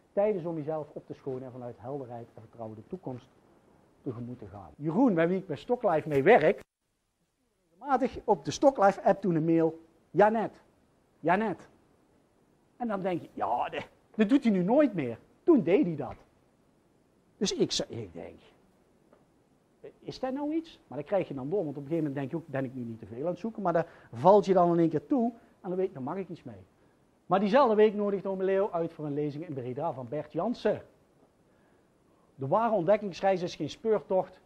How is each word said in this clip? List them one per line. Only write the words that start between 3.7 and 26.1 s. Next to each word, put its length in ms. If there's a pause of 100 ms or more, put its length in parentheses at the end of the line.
tegemoet 360
te 80
gaan. 300
Jeroen, 360
met 160
wie 100
ik 80
bij 100
Stocklife 520
mee 140
werk, 380 (1120)
regelmatig 540
op 200
de 60
Stocklife 520
app 180
toen 140
een 100
mail, 360 (300)
"Janet, 520 (580)
Janet." 480 (1080)
En 120
dan 140
denk 200
je, 100
"Ja, 360
de-, 180 (280)
dat 140
doet 140
hij 100
nu 100
nooit 320
meer." 240 (240)
Toen 200
deed 220
hij 120
dat. 200 (1200)
Dus 160
ik 200
zei, 300
ik 100
denk, 280 (1600)
"Is 220
dat 120
nou 220
iets?" 320
Maar 120
dan 80
krijg 220
je 60
dan 160
door, 140
want 120
op 60
een 60
gegeven 240
moment 20
denk 160
je 60
ook, 100
"Ben 180
ik 100
nu 80
niet 160
te 80
veel 160
aan 80
het 80
zoeken?" 240
Maar 100
dan 120 (280)
valt 340
je 60
dan 200
in 60
één 100
keer 180
toe 260 (280)
en 80
dan 100
weet 100
je, 60
"Dan 80
mag 140